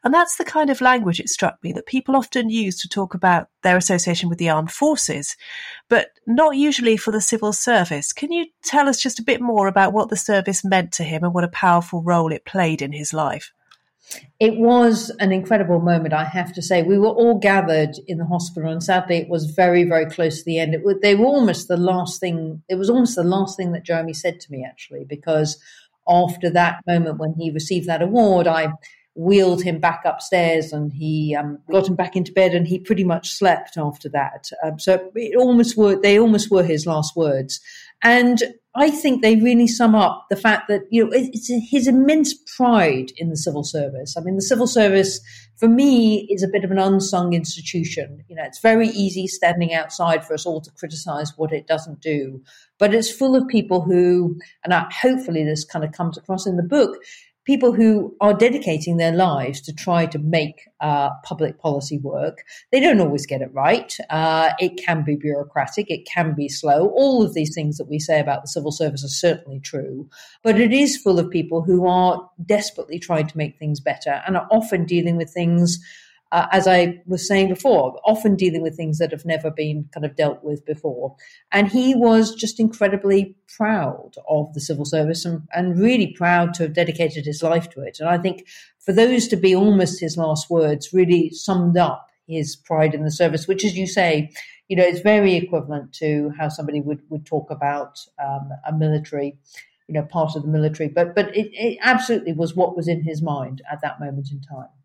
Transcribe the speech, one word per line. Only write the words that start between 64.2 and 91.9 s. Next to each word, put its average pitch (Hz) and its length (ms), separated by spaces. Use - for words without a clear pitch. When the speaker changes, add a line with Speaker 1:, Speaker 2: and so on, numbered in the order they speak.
Speaker 2:
it 180 180
can 160 260
be 147 120
bureaucratic. 147 720
It - 160
can 160 300
be 143 120
slow. 151 420
All 262 340
of 185 100
these 156 220
things 151 240
that - 100
we 151 80
say 151 220
about 143 240
the 147 40
civil 151 240
service 139 320
are 139 40
certainly 139 520
true. 135 480
But 214 160
it 233 120
is 277 260
full 185 200
of 170 140
people 165 320
who 180 240
are 180 420
desperately 208 540
trying 160 260
to 156 120
make 151 200
things 151 220
better 143 480
and 190 100
are - 140
often 220 340
dealing 170 320
with 165 160
things, 175 460
uh, 170 200
as 185 120
I 175 400
was 180 220
saying 190 220
before, 180 560
often 214 320
dealing 180 240
with 160 160
things 156 220
that 160 120
have 147 140
never 156 260
been 151 420
kind 151 120
of 139 100
dealt 147 300
with 147 200
before. 135 520
And 202 160
he 254 260
was 226 400
just - 240
incredibly 196 800
proud 208 560
of 151 240
the 147 80
civil 147 240
service 160 400
and, 170 160
and 175 240
really 214 360
proud 175 400
to 175 100
have 156 100
dedicated 160 520
his 151 180
life 170 280
to 131 100
it. - 180
And 156 80
I 175 100
think 180 300
for - 140
those 233 340
to 226 80
be 185 180
almost 190 460
his 156 160
last 156 340
words 156 440
really 175 380
summed 175 440
up 160 320